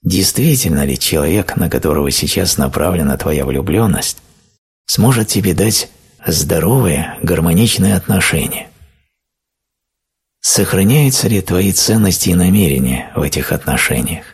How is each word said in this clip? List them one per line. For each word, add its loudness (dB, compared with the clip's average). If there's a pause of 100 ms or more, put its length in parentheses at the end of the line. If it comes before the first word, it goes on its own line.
действительно 0
ли -2
человек, -2
на 0
которого 0
сейчас -2
направлена -2
твоя -2
влюблённость, -2 (680)
сможет 0
тебе 0
дать 0 (360)
здоровые, 0
гармоничные 2
отношения. -2 (1700)
Сохраняются 2
ли 2
твои 0
ценности 2
и 4
намерения 2
в -2
этих -4
отношениях? -2